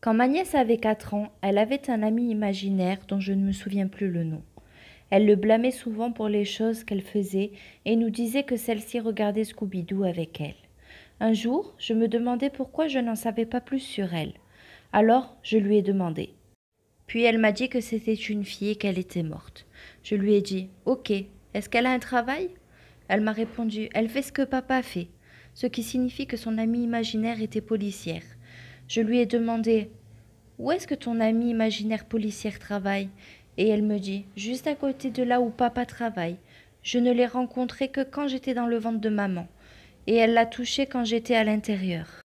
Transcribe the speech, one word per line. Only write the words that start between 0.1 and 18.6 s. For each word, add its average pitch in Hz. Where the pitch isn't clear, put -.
ma 247
nièce 330
avait 233
quatre 214
ans, 208
elle 202
avait 269
un 220
ami 226
imaginaire 196
dont 196
je 196
ne 196
me 196
souviens 196
plus 196
le 170
nom. 160
Elle 202
le 208
blâmait 220
souvent 233
pour 220
les 208
choses 220
qu'elle 196
faisait 196
et 214
nous 226
disait 233
que 277
celle-ci 220
regardait 214
Scooby-Doo 190
avec 170
elle. 147
Un 220
jour, 233
je -
me 226
demandais 240
pourquoi 277
je 269
n'en 233
savais 226
pas 240
plus 269
sur 202
elle. 160
Alors, 226
je 220
lui 202
ai 202
demandé. 180
Puis 233
elle 226
m'a 220
dit 247
que 254
c'était 220
une 208
fille 202